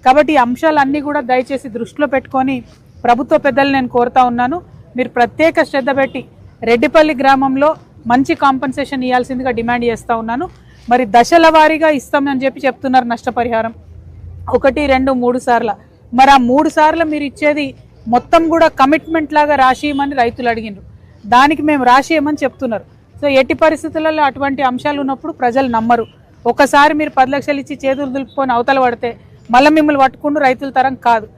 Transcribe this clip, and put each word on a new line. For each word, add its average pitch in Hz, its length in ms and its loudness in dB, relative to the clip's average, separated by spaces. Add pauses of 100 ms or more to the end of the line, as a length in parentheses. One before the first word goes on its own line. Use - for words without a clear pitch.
కాబట్టి 294 260 4
ఈ 294 40 2
అంశాలన్నీ 277 640 0
కూడా 294 200 -4
దయచేసి 254 480 -4
దృష్టిలో 233 380 -6
పెట్టుకొని 262 580 -4 (400)
ప్రభుత్వ 254 340 2
పెద్దలు 277 340 0
నేను 254 160 -2
కోరుతా 247 360 2
ఉన్నాను, 247 380 -2 (340)
మీరు 247 120 -4
ప్రత్యేక 302 540 0
శ్రద్ధ 277 340 -2
పెట్టి 269 280 -4 (380)
రెడ్డిపల్లి 285 520 2
గ్రామంలో 269 640 0 (300)
మంచి 262 280 2
కాంపెన్సేషన్ 269 720 -2
ఇవ్వాల్సిందిగా 254 460 -2
డిమాండ్ 240 340 -4
చేస్తా 226 320 -4
ఉన్నాను. 233 320 -6 (420)
మరి 247 140 2
దశల 240 440 4
వారీగా 311 400 4
ఇస్తామని 277 560 -2
చెప్పి 269 220 -4
చెప్తున్నారు 254 380 0
నష్టపరిహారం, 233 680 -4 (800)
ఒకటి, 269 320 0
రెండు, 262 260 0
మూడు 247 260 -2
సార్లు. 233 340 -2 (420)
మరి 269 160 4
ఆ 269 60 8
మూడు 262 320 2
సార్లు 320 360 2
మీరు 302 200 -4
ఇచ్చేది 294 500 -2 (340)
మొత్తం 320 400 -2
కూడా 320 200 0
కమిట్మెంట్ 311 640 -2
లాగా 294 220 0
రాసియమని 277 600 -2
రైతులు 240 340 -2
అడిగినారు, 220 340 -6 (460)
దానికి 285 340 4
మేము 294 220 0
రాసియమని 285 600 2
చెప్తున్నారు. 233 540 -8 (240)
So 294 40 -2
ఎట్టి 269 280 2
పరిస్థితులలో 311 680 -2
అటువంటి 277 400 -2
అంశాలు 269 380 -2
ఉన్నప్పుడు 269 320 -6
ప్రజలు 254 360 -2
నమ్మరు. 226 380 0 (400)
ఒకసారి 285 480 2
మీరు 302 160 -2
పది 262 200 0
లక్షలు 277 300 -4
ఇచ్చి 269 240 -12
చేతులు 269 220 -2
దులుపుకొని 262 460 -6
అవతల 247 280 0
పడితే 240 360 -2 (340)
మళ్ళీ 269 200 6
మిమ్మల్ని 302 320 2
పట్టుకుంటూ 294 380 -2
రైతుల 269 300 -2
తరం 262 240 0
కాదు. 226 320 0 (120)